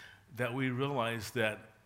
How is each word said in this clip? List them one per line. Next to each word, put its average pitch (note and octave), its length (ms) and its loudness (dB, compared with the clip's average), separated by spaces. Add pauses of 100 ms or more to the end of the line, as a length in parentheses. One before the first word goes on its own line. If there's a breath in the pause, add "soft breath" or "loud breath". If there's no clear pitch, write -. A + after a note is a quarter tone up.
(360 loud breath)
that A#2+ 180 0
we C3 160 2
realize B2 640 0
that A2 400 2 (140)